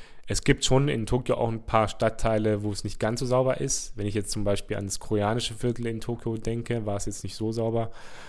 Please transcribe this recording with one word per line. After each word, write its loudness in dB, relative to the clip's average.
Es 0
gibt 4
schon 6
in 0
Tokio 0
auch 2
ein -4
paar 4
Stadtteile, 2
wo -2
es -6
nicht -6
ganz 0
so -2
sauber 2
ist. -2
Wenn -2
ich -2
jetzt -2
zum -2
Beispiel 0
an -2
das -4
koreanische 0
Viertel -2
in -4
Tokio -4
denke, -2
war 0
es -4
jetzt -6
nicht -8
so -2
sauber. 0